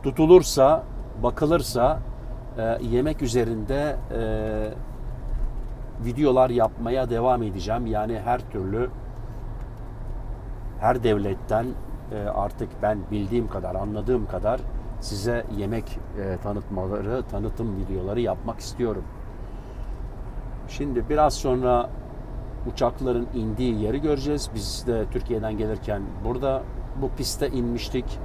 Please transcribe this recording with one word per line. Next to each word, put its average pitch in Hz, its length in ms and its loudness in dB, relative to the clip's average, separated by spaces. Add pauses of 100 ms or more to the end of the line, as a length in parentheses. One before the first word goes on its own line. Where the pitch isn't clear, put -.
Tutulursa, 156 800 8 (400)
bakılırsa, 135 760 4 (600)
e, 113 240 0
yemek 127 400 2
üzerinde, 120 720 0 (220)
e, - 20 0 (1800)
videolar 127 460 6
yapmaya 117 600 2
devam 120 320 2
edeceğim. 107 440 -2
Yani 110 380 0
her 120 260 0
türlü, 110 400 -2 (1900)
her 117 220 4
devletten, 107 640 2 (460)
e, 104 160 -4
artık 101 400 -2 (140)
ben 107 160 2 (120)
bildiğim 107 380 0
kadar, 90 260 -4
anladığım 104 520 0
kadar 104 340 0 (400)
size 113 440 -2 (120)
yemek, 104 420 -2 (200)
e, 95 240 -2
tanıtmaları, 101 880 -2
tanıtım 110 460 -2
videoları 95 440 -2
yapmak 110 400 -2
istiyorum. 107 440 -2 (1600)
Şimdi 123 400 -2
biraz 151 260 6
sonra 123 560 2 (840)
uçakların 123 640 0
indiği 110 460 0
yeri 113 200 0
göreceğiz. 147 540 0
Biz - 320 -4
de 113 240 2
Türkiye'den 110 480 -2
gelirken 107 440 -2 (220)
burada 131 380 0 (400)
bu 131 140 0
piste - 320 0
inmiştik. 120 760 -2